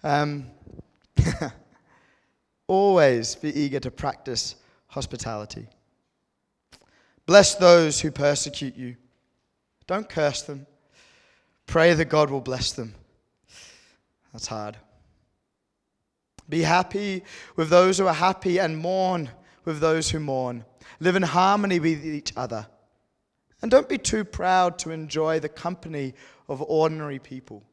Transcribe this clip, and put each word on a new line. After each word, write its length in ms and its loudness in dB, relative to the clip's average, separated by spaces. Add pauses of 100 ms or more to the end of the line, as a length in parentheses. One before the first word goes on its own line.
Um, 420 -2 (680)
<laughs> 80 4 (1400)
always 680 4
be 160 -8 (100)
eager 200 -2
to 100 -10
practice 640 -8 (320)
hospitality. 800 -12 (1600)
"Bless 300 8
those 440 6
who 120 -4
persecute 640 -4
you." 200 -14 (920)
Don't 200 -4
curse 340 -2
them. 260 -14 (1000)
Pray 280 4
that 100 0
God 260 2
will 100 -4
bless 300 -6
them. 240 -10 (1400)
That's 140 -14
hard. 300 -10 (1700)
"Be 140 -2
happy 600 0 (320)
with 140 -2
those 280 6
who 80 2
are 80 2
happy 460 0
and 180 -2
mourn 520 -2 (340)
with 160 -6
those 300 0
who 100 -4
mourn. 440 -6 (360)
Live 160 2
in 80 2
harmony 560 2
with 260 -2
each 300 -8
other. 320 -8 (920)
And 120 -2
don't 160 6
be 100 -4
too 260 -2
proud 560 0
to 120 -8
enjoy 480 -4
the 80 -10
company 680 -10 (340)
of 140 -8
ordinary 560 -2
people." 540 -18